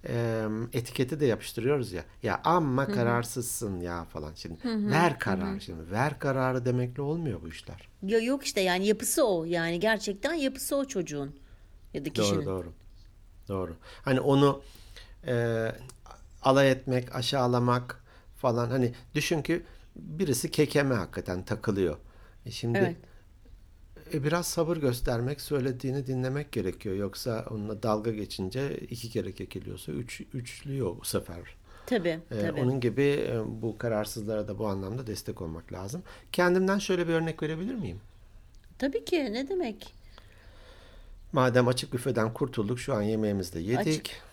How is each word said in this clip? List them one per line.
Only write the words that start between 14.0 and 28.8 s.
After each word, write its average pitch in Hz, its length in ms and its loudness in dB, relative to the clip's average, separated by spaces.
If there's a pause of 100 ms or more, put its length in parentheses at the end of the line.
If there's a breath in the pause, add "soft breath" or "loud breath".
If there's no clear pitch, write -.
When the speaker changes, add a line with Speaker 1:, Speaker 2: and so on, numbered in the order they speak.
Speaker 1:
Hani 131 180 4
onu, 139 420 6 (640 loud breath)
e, 117 400 0 (760)
alay 135 280 8
etmek, 127 460 0
aşağılamak 123 880 2 (320 soft breath)
falan. 120 340 2
Hani 123 220 2 (220 loud breath)
düşün 151 280 2
ki 165 200 0 (340 loud breath)
birisi 156 540 -2
kekeme 139 440 4
hakikaten 92 500 -2
takılıyor. 98 520 0 (500 soft breath)
E 117 40 -10
şimdi 117 280 0
Speaker 2:
Evet. 175 180 4 (1160 soft breath)
Speaker 1:
e, 139 100 0
biraz 165 220 2
sabır 165 300 2
göstermek, 123 640 0
söylediğini 131 680 -2
dinlemek 131 460 -2
gerekiyor. 95 440 -2
Yoksa 101 540 -4
onunla 107 320 -6
dalga 110 280 2
geçince 107 680 -4
iki - 340 -10